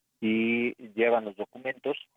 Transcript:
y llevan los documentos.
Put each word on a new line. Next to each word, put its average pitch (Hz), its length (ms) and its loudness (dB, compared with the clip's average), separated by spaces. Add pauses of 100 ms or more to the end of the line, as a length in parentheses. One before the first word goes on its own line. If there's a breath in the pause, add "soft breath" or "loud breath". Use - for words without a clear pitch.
(200)
y 113 540 0 (180)
llevan 113 320 4
los 104 120 -10
documentos. 127 600 -6 (200)